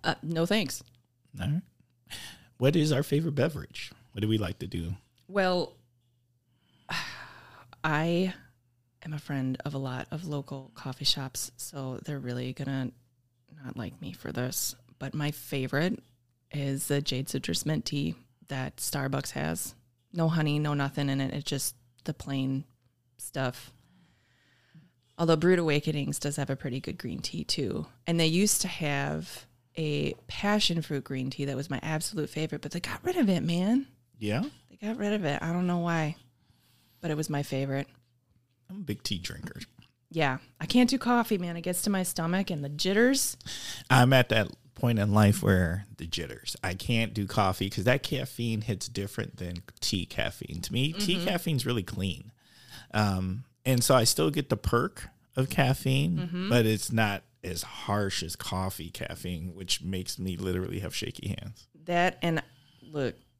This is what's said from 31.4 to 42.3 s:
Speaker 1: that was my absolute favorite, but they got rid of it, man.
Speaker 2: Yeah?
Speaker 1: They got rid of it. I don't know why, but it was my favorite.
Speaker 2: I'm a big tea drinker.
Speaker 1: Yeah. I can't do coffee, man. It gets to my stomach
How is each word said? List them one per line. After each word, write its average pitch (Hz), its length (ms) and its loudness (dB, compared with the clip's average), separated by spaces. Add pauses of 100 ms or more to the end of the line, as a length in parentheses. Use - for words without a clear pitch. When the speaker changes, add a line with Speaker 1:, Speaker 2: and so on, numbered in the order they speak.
Speaker 1:
that 139 100 -4
was 139 160 -4
my 135 120 -2
absolute 160 460 -2
favorite, 151 320 -4
but - 100 -10
they 175 80 -6
got - 240 -8
rid 359 140 0
of 269 100 6
it, 185 160 4
man. 190 440 2 (320)
Speaker 2:
Yeah? 110 240 0 (260)
Speaker 1:
They - 180 -10
got 220 100 -4
rid 208 160 0
of 208 120 -2
it. 143 160 0
I 165 100 -2
don't 180 160 2
know 175 120 2
why, 165 360 0 (840)
but 170 100 -4
it 151 60 0
was 151 140 -2
my 143 120 0
favorite. 139 440 -2 (840)
Speaker 2:
I'm 185 80 -12
a - 20 -10
big 143 240 -6
tea 101 140 -2
drinker. - 420 -10 (520)
Speaker 1:
Yeah. 143 260 0 (240)
I 165 60 -4
can't 247 220 8
do 269 100 2
coffee, 240 400 2
man. 175 180 -4
It 170 40 -8
gets 180 220 -2
to - 60 2
my 190 140 2
stomach 180 480 0